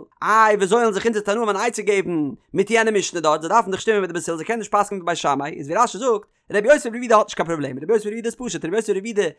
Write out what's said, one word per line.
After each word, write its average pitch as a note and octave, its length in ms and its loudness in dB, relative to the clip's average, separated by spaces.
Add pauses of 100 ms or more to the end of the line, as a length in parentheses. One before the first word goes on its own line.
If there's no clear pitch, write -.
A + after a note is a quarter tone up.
(220)
איי, G#3+ 340 6
ווי G3 120 0
זאלן A3+ 260 4
זיך G3+ 120 -4
אין A#3 80 2
דער G#3 80 0
תנא, G#3 240 -2
מען G3+ 100 0
איינצוגעבן, F#3+ 760 0 (240)
מיט G3 180 0
יענער A3+ 220 4
משנה F3+ 260 -2
דארט, D#3 220 2
זיי E3 80 -8
דארפן G3+ 220 2
זיך F#3 100 -4
שטימען G#3+ 200 2
מיט F3+ 80 -4
דער E3+ 100 -4
בית D#3 100 -6
הלל, E3+ 80 -2
זיי D#3 80 -8
קענען A3+ 140 -4
נישט G3+ 120 -8
פסקן G3+ 240 0
מיט F3+ 100 -10
בית E3+ 120 -2
שמאי. C#3+ 340 -2
איז C#3 160 -12
ווי E3 100 -2
רש"י A3+ 200 0
זאגט, A3 300 -2 (260)
רבי G3+ 140 0
יוסי C#4 220 4
דער A3+ 100 -8
בידה A#3 180 4
האט A3 80 4
נישט - 100 -12
קיין E3 120 -2
פראבלעם. C#3 360 -4
רבי F#3 100 0
יוסי G#3 160 0
דער G#3+ 60 -6
בידה A3+ 120 -6
איז A3+ 80 -6
פשוט, E3+ 300 -8
רבי E3 100 -4
יוסי G#3+ 180 -2
דער F#3+ 80 -2
בידה G3+ 220 -2 (160)